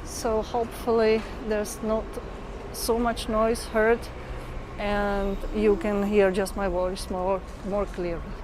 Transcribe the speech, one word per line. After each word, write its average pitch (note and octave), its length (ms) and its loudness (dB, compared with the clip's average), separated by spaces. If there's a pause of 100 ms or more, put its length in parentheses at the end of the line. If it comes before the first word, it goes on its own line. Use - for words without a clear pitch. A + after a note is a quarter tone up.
So A3 380 0
hopefully A3+ 800 2 (260)
there's G#3+ 360 -2
not A3 220 0 (680)
so - 260 0
much A#3 300 0
noise A3+ 360 2
heard, A3+ 340 4 (760)
and G3+ 600 0 (180)
you G#3+ 220 6
can G3+ 260 0
hear G3+ 280 6
just F#3 240 0
my G3+ 120 0
voice F#3 420 -2
more, F#3 320 0 (260)
more G3+ 180 0
clearly. F3 360 -4 (220)